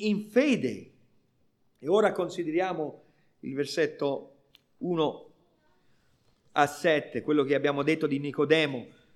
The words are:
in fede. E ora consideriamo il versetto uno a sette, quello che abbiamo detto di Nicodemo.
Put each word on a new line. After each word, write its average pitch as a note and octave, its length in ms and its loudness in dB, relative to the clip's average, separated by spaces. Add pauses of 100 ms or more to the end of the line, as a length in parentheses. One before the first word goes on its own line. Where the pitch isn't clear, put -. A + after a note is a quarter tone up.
in G#3 240 0
fede. F3 600 0 (840)
E C3+ 100 -12
ora G3 240 4
consideriamo E3+ 920 -4 (380)
il C3+ 140 -10
versetto C#3+ 840 -4 (420)
uno E3 520 -4 (1200)
a D3 140 4
sette, C#3+ 560 -2
quello D3 200 2
che C3+ 120 2
abbiamo C#3 280 0
detto D#3 240 2
di C#3 140 0
Nicodemo. C#3+ 840 0 (140)